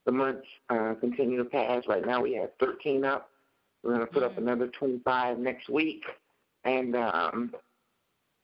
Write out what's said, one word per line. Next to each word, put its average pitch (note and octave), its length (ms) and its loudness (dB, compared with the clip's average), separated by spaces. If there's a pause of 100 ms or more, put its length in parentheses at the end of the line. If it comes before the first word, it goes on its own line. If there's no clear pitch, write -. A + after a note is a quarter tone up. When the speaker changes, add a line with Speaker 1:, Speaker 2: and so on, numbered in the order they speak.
Speaker 1:
the B2+ 60 2
months, C3 340 0 (240)
uh, A2 240 2
continue B2 420 0
to B2 80 0
pass. B2 420 0
Right F#2+ 180 2
now B2 180 2
we C3 120 0
have G#2 240 -4
thirteen C3+ 460 0
up. C3+ 260 -2 (520)
We're A#2 100 0
gonna A#2 140 2
put C3 160 0
up A#2+ 120 0
Speaker 2:
Mm. - 40 -6
Speaker 1:
another A#2+ 300 0
twenty-five B2 680 0
next B2 300 -4
week D3+ 360 -2 (600)
and, B2+ 320 0
um, A2 580 0 (880)